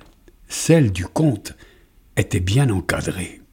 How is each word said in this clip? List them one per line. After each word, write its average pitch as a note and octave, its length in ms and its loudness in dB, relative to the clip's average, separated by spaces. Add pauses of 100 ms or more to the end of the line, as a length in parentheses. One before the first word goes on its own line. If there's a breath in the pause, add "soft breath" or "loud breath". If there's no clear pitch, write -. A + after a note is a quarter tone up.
(480)
celle D3+ 440 2
du F#2 140 -6
conte - 480 -2 (640 soft breath)
était - 240 0
bien A#2 280 2
encadrée. F2+ 720 -4 (120)